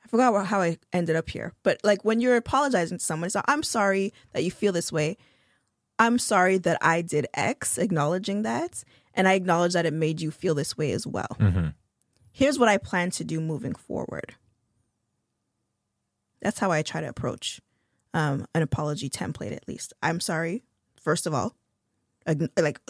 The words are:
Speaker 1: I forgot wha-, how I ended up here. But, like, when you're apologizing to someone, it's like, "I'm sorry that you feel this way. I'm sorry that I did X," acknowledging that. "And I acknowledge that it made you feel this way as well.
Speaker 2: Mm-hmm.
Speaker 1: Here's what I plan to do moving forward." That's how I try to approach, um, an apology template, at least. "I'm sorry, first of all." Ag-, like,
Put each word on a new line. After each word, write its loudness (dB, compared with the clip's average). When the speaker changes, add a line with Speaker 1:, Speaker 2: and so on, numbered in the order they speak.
Speaker 1:
I -20
forgot 4
wha-, 2
how 0
I 2
ended 2
up -4
here. -8
But, 2
like, 2
when 2
you're 6
apologizing 2
to -6
someone, -4
it's -4
like, -2
"I'm 2
sorry 0
that -2
you -2
feel 0
this -2
way. -2
I'm 4
sorry 4
that 0
I 4
did -2
X," -2
acknowledging 0
that. -6
"And 4
I 6
acknowledge 2
that 2
it 0
made 0
you -2
feel -2
this -4
way 0
as -2
well. -6
Speaker 2:
Mm-hmm. 4
Speaker 1:
Here's 2
what 4
I 4
plan -2
to -6
do -4
moving -4
forward." -8
That's -4
how 0
I 2
try -6
to -6
approach, -8
um, -2
an 2
apology -2
template, -8
at -12
least. -12
"I'm -2
sorry, -4
first 0
of -4
all." -2
Ag-, 0
like, 0